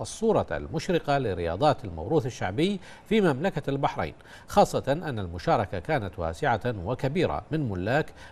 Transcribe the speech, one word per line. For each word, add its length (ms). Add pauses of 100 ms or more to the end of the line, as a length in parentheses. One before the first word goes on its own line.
الصورة 500
المشرقة 680
لرياضات 680
الموروث 400
الشعبي 540 (260)
في 160
مملكة 480
البحرين، 440 (340)
خاصة 400
أن 320
المشاركة 600
كانت 400
واسعة 560 (100)
وكبيرة 640
من 180
ملاك 440 (180)